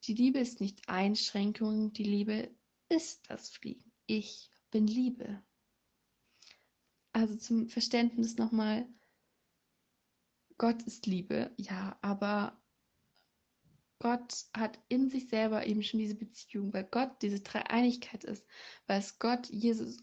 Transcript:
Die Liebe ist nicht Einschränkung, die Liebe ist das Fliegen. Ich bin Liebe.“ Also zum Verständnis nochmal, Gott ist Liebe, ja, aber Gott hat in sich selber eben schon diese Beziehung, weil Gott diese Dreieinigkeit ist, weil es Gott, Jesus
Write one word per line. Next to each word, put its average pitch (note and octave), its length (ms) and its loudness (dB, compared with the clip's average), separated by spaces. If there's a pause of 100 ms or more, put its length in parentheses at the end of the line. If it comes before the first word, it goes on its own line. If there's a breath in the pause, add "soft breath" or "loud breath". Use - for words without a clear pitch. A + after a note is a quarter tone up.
Die A3+ 100 -2
Liebe C4 260 4
ist A#3+ 220 -2
nicht - 280 -6
Einschränkung, G#3+ 1040 0
die G#3+ 100 -6
Liebe G#3+ 520 0 (340)
ist - 400 0
das - 200 -10
Fliegen. - 420 -12 (140)
Ich - 460 -4 (180)
bin G#3+ 160 4
Liebe.“ A#3 560 0 (1700 soft breath)
Also A3 220 2
zum A3+ 320 0
Verständnis A#3 680 2
nochmal, A3 500 2 (1700 loud breath)
Gott A#3 260 2
ist - 240 -8
Liebe, - 500 0
ja, G3 440 -6
aber G3+ 600 -2 (1400)
Gott A#3+ 460 -2 (100)
hat A3 320 -4
in C4 220 4
sich B3+ 180 -4
selber A3 400 2
eben G#3+ 160 2
schon A3 160 0
diese G#3 160 -2
Beziehung, G3+ 580 -6
weil G3 120 -2
Gott B3+ 360 -2
diese G3+ 200 0
Dreieinigkeit A#3+ 840 0
ist, - 220 -8 (420 loud breath)
weil G3 120 2
es - 200 -8
Gott, B3 300 0
Jesus A3+ 540 0